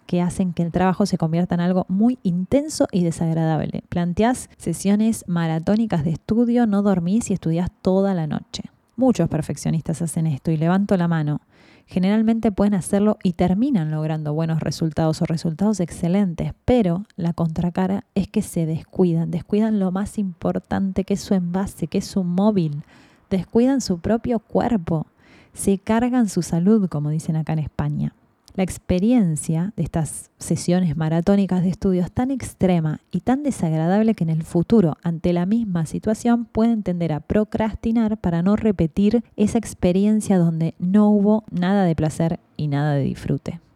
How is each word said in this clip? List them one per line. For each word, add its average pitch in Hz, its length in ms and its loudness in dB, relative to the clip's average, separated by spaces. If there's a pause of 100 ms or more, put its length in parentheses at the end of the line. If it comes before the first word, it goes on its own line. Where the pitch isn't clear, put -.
que 175 160 0
hacen 180 300 -2
que 170 120 -2
el 170 100 -2
trabajo 185 320 2
se 190 120 0
convierta 170 380 0
en 175 60 0
algo 180 260 0
muy 220 360 0
intenso 254 680 0
y 180 140 0
desagradable. 160 840 -2
Planteás 175 720 0
sesiones 208 720 0
maratónicas 170 760 0
de 165 60 -2
estudio, 233 580 2
no 202 140 2
dormís 196 500 0
y - 20 2
estudiás 165 360 0 (120)
toda 196 320 2
la 165 140 -2
noche. - 360 -8 (340)
Muchos 233 320 2
perfeccionistas 156 720 -2
hacen 165 260 -2
esto 156 240 -2
y 160 60 2
levanto 190 400 2
la 175 100 0
mano. 151 320 0 (460)
Generalmente 220 680 0
pueden 202 220 2
hacerlo 202 500 0
y 190 80 2
terminan 185 600 0
logrando 156 420 -4
buenos 160 260 -2
resultados 160 600 -2
o 170 40 2
resultados 170 540 -2
excelentes, 170 720 -2 (140)
pero 208 400 2 (100)
la 170 160 -2
contracara 170 720 -2 (100)
es 190 140 -2
que 220 140 -2
se 165 240 -4
descuidan, 165 680 0
descuidan 208 480 0
lo 185 140 0
más 202 240 -6
importante 190 880 -4
que - 80 -4
es 190 80 -2
su - 120 -2
envase, 180 540 -2
que 190 120 -4
es 196 60 -4
su 190 200 -4
móvil, 175 580 0 (460)
descuidan 233 500 0
su 180 200 -2
propio 226 400 -2
cuerpo, - 680 -2 (460)
se 196 260 0
cargan 240 500 0
su 175 140 -2
salud, 185 440 2
como 147 220 -4
dicen 156 260 -2
acá 156 160 -2
en 160 80 0
España. 147 560 -4 (380)
La 190 100 -2
experiencia 180 1120 0
de 175 80 -4
estas - 540 -6
sesiones 175 580 0
maratónicas 175 640 2
de 175 60 0
estudio 185 360 0
es 165 100 -4
tan 254 180 -2
extrema 175 680 0 (100)
y 180 80 -4
tan 269 240 0
desagradable 196 720 2
que - 80 -4
en 165 60 0
el 160 140 -2
futuro, 175 600 2
ante 170 300 -2
la 175 120 0
misma 190 400 0
situación, 220 600 0
pueden 220 380 0
tender 170 280 -2
a 147 80 -2
procrastinar 220 1000 0
para 170 260 0
no 202 120 4
repetir 208 720 2 (100)
esa 214 220 0
experiencia 202 800 2
donde 165 420 2
no 202 300 4
hubo 208 420 4
nada 185 320 2
de 165 140 2
placer 156 420 0 (160)
y 147 140 -4
nada 143 240 0
de 139 100 0
disfrute. 135 560 -4 (160)